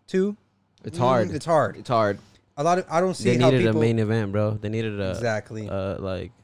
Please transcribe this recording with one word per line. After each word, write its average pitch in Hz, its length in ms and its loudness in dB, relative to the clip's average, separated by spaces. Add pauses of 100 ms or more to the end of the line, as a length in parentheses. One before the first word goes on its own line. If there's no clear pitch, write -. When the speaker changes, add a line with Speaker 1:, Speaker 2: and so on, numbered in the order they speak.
Speaker 1:
too? 196 300 0 (480)
Speaker 2:
It's - 140 -10
Speaker 1:
Mm, - 20 -4
Speaker 2:
hard. 123 300 2
Speaker 1:
it's 147 160 -6
hard. 143 300 2
Speaker 2:
It's - 120 -12
hard. 107 300 2 (400)
Speaker 1:
A 147 40 -4
lot 175 160 2
of, 185 120 -4
I 160 100 2
don't 185 140 0
see - 160 0
Speaker 3:
They - 80 2
Speaker 1:
how 127 120 6
Speaker 3:
needed 127 140 4
a 110 60 4
Speaker 1:
people 113 100 2
Speaker 3:
main 113 180 2
event, 107 340 0
bro. 107 200 0
They 104 160 -6
needed 110 320 -4
a 95 120 -2
Speaker 1:
Exactly. 110 560 -6
Speaker 3:
uh, 95 300 -4
like 95 340 -8 (120)